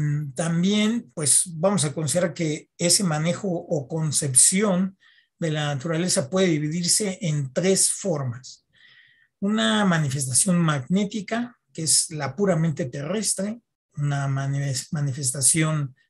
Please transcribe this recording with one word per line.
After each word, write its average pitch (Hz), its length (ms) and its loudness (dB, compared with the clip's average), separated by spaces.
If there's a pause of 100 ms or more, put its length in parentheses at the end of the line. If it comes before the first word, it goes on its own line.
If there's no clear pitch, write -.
(360)
también, 202 800 0
pues, - 300 2 (120)
vamos 175 300 2
a 143 80 -2
considerar 170 400 0
que 160 440 -4
ese 175 260 2
manejo 170 460 0
o 160 380 -4
concepción 175 1080 0 (420)
de 165 120 -2
la 151 220 -2
naturaleza 165 560 -2
puede 190 180 2
dividirse 175 760 0
en 147 320 -2
tres 185 360 2
formas. - 800 -6 (720)
Una 214 460 2
manifestación 151 760 2
magnética, 196 960 -2 (160)
que 165 100 -8
es - 280 2
la 147 240 -4
puramente 165 500 2
terrestre, 190 760 -4 (340)
una 143 320 -2
manifes-, 139 640 -2
manifestación 147 1040 0 (140)